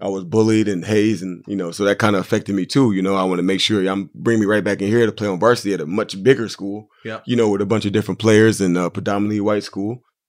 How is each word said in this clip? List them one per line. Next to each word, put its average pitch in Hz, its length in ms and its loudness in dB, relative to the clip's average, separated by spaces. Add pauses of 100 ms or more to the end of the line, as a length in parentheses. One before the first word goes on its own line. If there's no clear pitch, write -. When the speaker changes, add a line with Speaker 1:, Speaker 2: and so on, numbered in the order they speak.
Speaker 1:
I 92 80 -6
was 98 160 -6
bullied 110 440 2
and 87 180 -4
hazed, 107 360 2
and, 92 240 -10
you 101 100 -6
know, 87 140 -4
so 98 140 -4
that 101 140 4
kinda 104 200 2
affected 101 360 -4
me 92 100 0
too. 127 280 2
You 95 100 -2
know, 95 140 0
I 95 80 0
wanna 92 180 0
make 95 180 0
sure 101 260 0
I'm, 95 280 -4
bring 117 260 0
me 104 60 2
right 104 180 2
back 101 160 -2
in 98 80 -2
here 117 160 4
to 107 80 2
play 104 140 -6
on 95 140 -2
varsity 110 340 2
at 85 80 -4
a 73 40 -8
much 98 360 -6
bigger 117 260 2
school, 101 400 -12 (160)
Speaker 2:
Yeah. 110 220 -12
Speaker 1:
you 120 100 -2
know, 113 140 2
with 101 100 0
a 101 60 -2
bunch 107 180 -2
of 101 80 -2
different 98 280 -2
players 107 400 4
and, 90 180 2
uh, 87 120 -2
predominantly 104 500 -4
white 104 240 -2
school. 104 380 -8 (260)